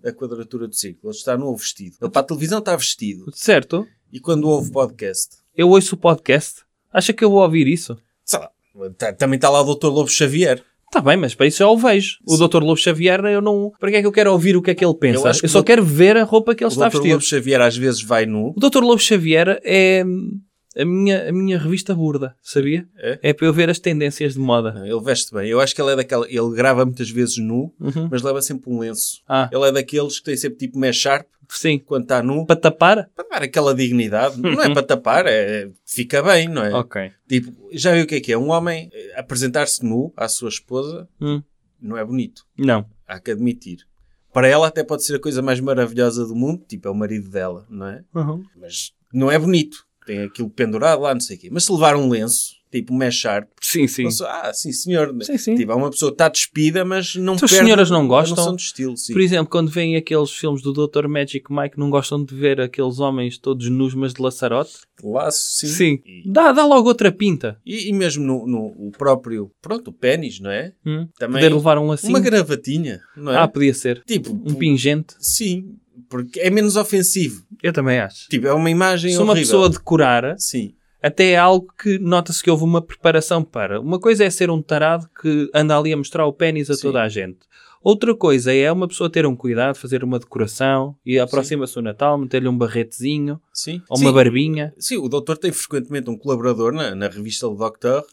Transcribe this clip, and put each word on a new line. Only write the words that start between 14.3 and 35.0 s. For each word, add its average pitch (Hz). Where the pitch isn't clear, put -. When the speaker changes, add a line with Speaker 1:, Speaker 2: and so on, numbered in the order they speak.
Speaker 2:
ouvir 180
o 180
que 185
é 175
que 185
ele 180
pensa? 131
Speaker 1:
Eu 131
acho 117
Speaker 2:
Eu -
Speaker 1:
que 165
Speaker 2:
só 190
Speaker 1:
o -
Speaker 2:
quero 233
ver 175
a 226
roupa 220
que 233
ele 233
Speaker 1:
o -
Speaker 2:
está -
Speaker 1:
doutor 165
Speaker 2:
vestido. 147
Speaker 1:
Lobo 143
Xavier 135
às 120
vezes 123
vai 113
nu. 107
Speaker 2:
O 202
doutor 269
Lobo 240
Xavier 175
é 190
a 135
minha, 190
a -
minha 185
revista 185
burda, 147
sabia? 147
Speaker 1:
É? 127
Speaker 2:
É 147
para 156
eu 156
ver 165
as 165
tendências 147
de 135
moda. 120
Speaker 1:
Não, 98
ele 110
veste 120
bem. 104
Eu 117
acho 139
que 156
ele 135
é 135
daquela, 127
ele 117
grava 127
muitas 123
vezes 120
nu, 120
Speaker 2:
Uhum. 160
Speaker 1:
mas 127
leva 139
sempre 131
um 117
lenço. 113
Speaker 2:
Ah. 131
Speaker 1:
Ele 135
é 135
daqueles 143
que -
tem 143
sempre 131
tipo 131
meia 131
sharp 139
Speaker 2:
Sim. 151
Speaker 1:
quando 135
está 123
nu. 139
Speaker 2:
Para 165
tapar? 175
Speaker 1:
Para -
dar -
aquela 139
dignidade. 120
Não 180
é 254
Speaker 2:
Uhum. 147
Speaker 1:
para 139
tapar, 135